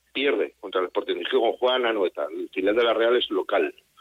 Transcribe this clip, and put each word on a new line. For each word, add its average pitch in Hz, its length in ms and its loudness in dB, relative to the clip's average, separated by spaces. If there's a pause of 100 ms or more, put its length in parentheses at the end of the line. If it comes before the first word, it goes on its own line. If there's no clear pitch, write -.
(140)
pierde - 460 0
contra 95 220 -4
el 92 60 -2
Sporting - 280 -4
de 85 100 -6
Gijón, 117 280 2
juega 127 240 0
en 123 80 0
Anoeta, 101 480 0
el 87 160 -8
filial 98 260 0
de 120 80 4
la 117 100 2
Real 113 220 2
es - 140 0
local. 92 440 -2 (280)